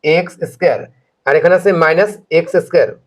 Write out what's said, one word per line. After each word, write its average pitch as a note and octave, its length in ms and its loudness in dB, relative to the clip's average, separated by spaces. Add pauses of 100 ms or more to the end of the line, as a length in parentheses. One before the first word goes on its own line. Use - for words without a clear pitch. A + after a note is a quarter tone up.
(180)
এক্স F3 160 -6 (200)
স্কয়ার, C3+ 260 -2 (480)
আর C#3 120 2
এখানে F3 200 2
আছে F#3+ 100 0 (140)
মাইনাস F3 280 0 (280)
এক্স E3 140 -6 (140)
স্কয়ার। B2+ 220 0 (180)